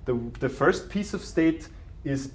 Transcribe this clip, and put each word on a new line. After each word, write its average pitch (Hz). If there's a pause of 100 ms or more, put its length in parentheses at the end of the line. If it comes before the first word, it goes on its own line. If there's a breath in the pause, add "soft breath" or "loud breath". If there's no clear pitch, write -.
The, 123 (200)
the 131
first 175
piece 202
of 190
state 160 (360 soft breath)
is 139